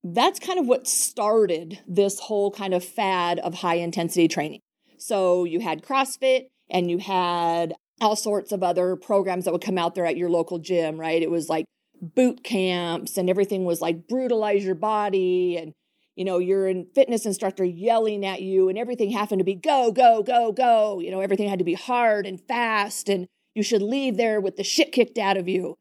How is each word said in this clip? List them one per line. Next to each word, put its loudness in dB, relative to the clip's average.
that's 0
kind -4
of 0
what 2
started 0
this 2
whole -2
kind -4
of -2
fad -2
of -6
high-intensity 0
training. -4
So 2
you -2
had -4
CrossFit 0
and 0
you 0
had 0
all 2
sorts -2
of -2
other 0
programs -2
that -2
would -2
come -2
out -2
there -2
at -2
your -2
local -2
gym, -2
right? 0
It -2
was, -2
like, -2
boot 0
camps -2
and 0
everything 0
was, -2
like, -4
brutalize 0
your -2
body 0
and, -10
you -6
know, 0
your 0
in-, -4
fitness 4
instructor -2
yelling 0
at -6
you 4
and -2
everything -2
having -2
to 2
be 0
go, 2
go, 6
go, 2
go. 2
You -6
know, -4
everything 0
had -2
to 0
be 0
hard 2
and -10
fast -2
and 0
you -2
should 2
leave -2
there 2
with -4
the -6
shit 2
kicked 0
out 0
of -4
you -4